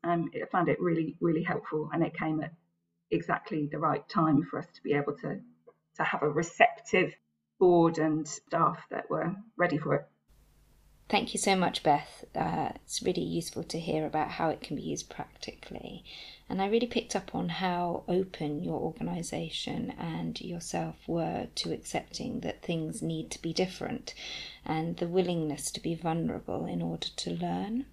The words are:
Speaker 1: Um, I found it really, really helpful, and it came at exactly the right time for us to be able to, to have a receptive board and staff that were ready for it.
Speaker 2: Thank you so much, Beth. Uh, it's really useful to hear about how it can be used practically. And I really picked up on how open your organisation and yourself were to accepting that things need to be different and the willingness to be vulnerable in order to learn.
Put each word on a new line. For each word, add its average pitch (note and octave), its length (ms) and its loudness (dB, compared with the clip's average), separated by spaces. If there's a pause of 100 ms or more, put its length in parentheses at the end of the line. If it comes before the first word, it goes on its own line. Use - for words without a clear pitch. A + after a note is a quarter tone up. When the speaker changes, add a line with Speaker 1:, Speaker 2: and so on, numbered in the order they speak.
Speaker 1:
Um, E3+ 280 2
I - 200 -4
found E3+ 160 4
it - 120 2
really, E3 400 2
really E3+ 220 4
helpful, D#3 500 -2
and E3 120 2
it - 120 -4
came D#3 240 0
at - 120 -6 (580)
exactly - 600 0
the D3+ 80 -4
right D#3 280 0
time D#3+ 400 4
for - 120 -4
us E3+ 120 -8
to - 100 -20
be - 100 0
able C#3+ 240 0
to, - 240 -6 (560)
to D#3+ 80 0
have - 180 -2
a D3+ 80 4
receptive - 800 4 (460)
board E3+ 400 8
and D#3 300 2
staff E3 500 2 (140)
that - 180 -4
were D#3+ 240 0 (220)
ready E3+ 220 4
for C#3+ 180 2
it. - 100 -2 (1000)
Speaker 2:
Thank - 280 0
you G3 40 -2
so G3 160 4
much, F#3 280 2
Beth. - 420 2 (100)
Uh, D#3+ 420 0
it's - 260 -8
really F3+ 200 0
useful E3 420 -4
to - 140 -6
hear D#3+ 280 0
about D3+ 240 -2
how E3 180 0
it D3+ 140 -2
can - 120 -6
be - 80 -6
used - 280 -6
practically. - 920 -12 (460)
And F#3+ 140 0
I G3 40 2
really A3+ 200 4
picked - 280 -2
up - 200 -4
on F3 160 -2
how F3 580 0
open F3 540 0
your E3 180 -2
organisation E3 1160 -4
and E3 420 -4
yourself E3+ 560 -4 (100)
were E3 500 -2
to E3 180 -2
accepting - 680 -6
that - 220 -6
things D#3+ 400 -4
need D#3+ 300 -4
to - 100 -12
be E3 100 -2
different - 600 -4 (500)
and D#3+ 320 -2
the F3 100 -2
willingness E3+ 680 0
to - 80 -10
be E3 140 -2
vulnerable E3 680 -2
in F3 160 -4
order E3 360 -4
to - 140 -6
learn. F3+ 640 -2